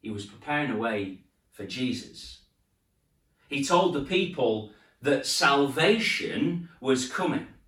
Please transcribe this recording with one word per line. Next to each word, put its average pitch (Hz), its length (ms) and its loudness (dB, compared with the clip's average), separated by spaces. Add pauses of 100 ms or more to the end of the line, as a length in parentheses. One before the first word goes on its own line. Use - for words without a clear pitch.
He 113 80 -12
was 101 160 -8
preparing 147 460 -4
a 107 60 -2
way 104 420 -4 (320)
for 101 140 -12
Jesus. - 720 -6 (1080)
He 143 140 -2
told 175 300 4
the 139 120 -2
people 127 680 0 (300)
that 139 240 2
salvation 160 1400 2 (100)
was 127 320 0
coming - 360 -2 (200)